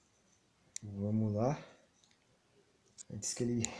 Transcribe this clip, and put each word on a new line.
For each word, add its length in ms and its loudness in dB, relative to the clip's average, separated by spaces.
Vamos 520 0
lá. 300 2
Diz 240 -4
que 80 0
ele, 200 2